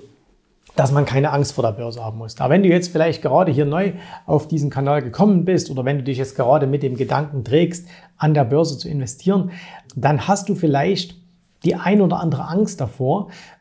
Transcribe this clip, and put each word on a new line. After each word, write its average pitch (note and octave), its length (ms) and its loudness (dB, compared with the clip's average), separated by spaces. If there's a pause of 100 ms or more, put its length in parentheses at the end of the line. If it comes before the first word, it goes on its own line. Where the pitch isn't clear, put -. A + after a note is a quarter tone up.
(760)
dass B2+ 160 2
man C#3+ 100 4
keine C#3 300 0
Angst C#3+ 180 0
vor A#2+ 140 -2
der A2 80 0
Börse A#2 280 -10
haben A2 160 -10
muss. A2+ 220 -12
Aber C3 140 2
wenn G3 100 6
du F#3 60 6
jetzt F3 240 2
vielleicht D#3+ 280 0
gerade D#3+ 300 2
hier C#3+ 140 2
neu F3 260 -2 (340)
auf D3+ 220 0
diesen D3 220 -2
Kanal C#3 320 0
gekommen F3 420 2
bist F3 260 0
oder C3 140 -4
wenn C#3+ 140 0
du B2+ 80 -6
dich C3 120 -4
jetzt C3+ 200 -6
gerade C#3 280 4
mit C3+ 160 0
dem B2+ 140 -2
Gedanken C#3 480 -2
trägst, E3 440 0 (280)
an D3+ 180 2
der C#3+ 120 4
Börse D3 320 0
zu F3 100 -12
investieren, F3 640 -2 (460)
dann C3+ 320 2
hast G3 180 0
du G3+ 80 0
vielleicht D#3 640 0 (480)
die F3 100 2
ein G3+ 240 2
oder F3+ 220 2
andere D3 260 -2
Angst G3 320 -2
davor. C#3 480 -2 (340)